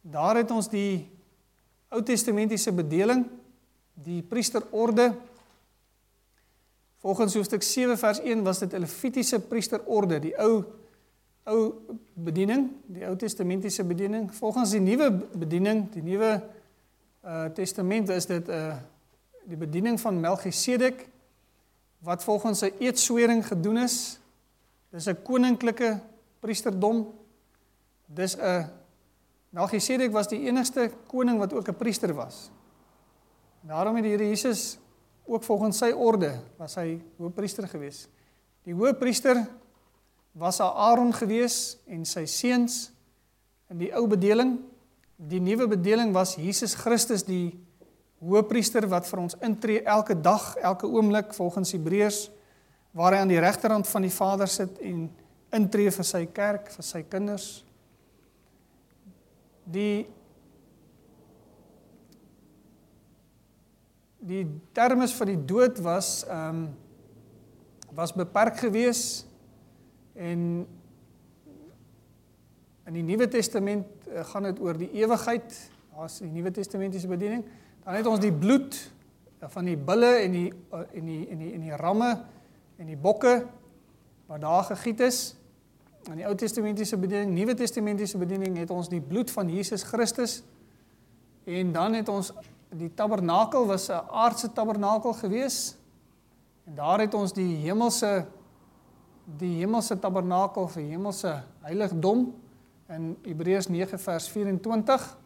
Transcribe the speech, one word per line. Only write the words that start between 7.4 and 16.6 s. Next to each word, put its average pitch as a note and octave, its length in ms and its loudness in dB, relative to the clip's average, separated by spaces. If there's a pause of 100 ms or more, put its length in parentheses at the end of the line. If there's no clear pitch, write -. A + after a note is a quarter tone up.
sewe B3 340 2
vers G#3+ 260 2
een A3 220 0
was F#3 160 0
dit F#3+ 120 -4
'n F#3+ 80 -4
Levitiese A#3 600 -2
priesterorde, G#3 800 0
die D#3+ 180 -6
ou, G#3+ 260 4 (800)
ou A3 300 0 (400)
bediening, G3 560 0 (160)
die F3+ 180 -12
Ou F#3 120 -4
Testamentiese F#3+ 680 -4
bediening. G3 500 -2
Volgens A3 360 0
die G#3+ 100 2
nuwe A#3+ 300 4 (240)
bediening, F#3 560 0
die E3 120 -8
nuwe, G3+ 400 0 (800)